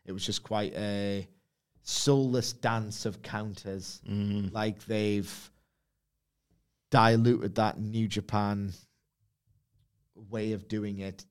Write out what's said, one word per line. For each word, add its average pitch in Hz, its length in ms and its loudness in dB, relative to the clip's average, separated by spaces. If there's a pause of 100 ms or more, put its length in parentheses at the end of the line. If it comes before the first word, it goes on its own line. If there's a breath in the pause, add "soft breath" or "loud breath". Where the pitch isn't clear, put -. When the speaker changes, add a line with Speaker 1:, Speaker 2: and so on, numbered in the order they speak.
Speaker 1:
It 98 60 -8
was 95 120 -6
just 104 200 -4
quite 104 320 -2
a 101 500 -4 (560)
soulless 131 680 2
dance 110 520 -2
of 104 160 -6
counters. 101 880 -8
Speaker 2:
Mm. 101 440 0
Speaker 1:
Like, 107 340 -2
they've 107 640 -2 (1400)
diluted 113 680 6
that 107 240 2
New 110 260 -2
Japan 101 680 -2 (1600)
way 110 220 -2
of 95 160 -6
doing 104 320 -2
it 95 300 -10